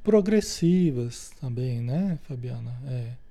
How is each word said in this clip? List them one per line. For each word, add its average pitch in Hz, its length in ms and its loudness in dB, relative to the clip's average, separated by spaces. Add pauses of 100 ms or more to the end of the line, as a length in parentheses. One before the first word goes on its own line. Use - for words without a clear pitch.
progressivas 180 1400 2
também, 123 400 -4
né, 156 420 -2
Fabiana?" 123 500 -8 (140)
É, 120 280 -6 (160)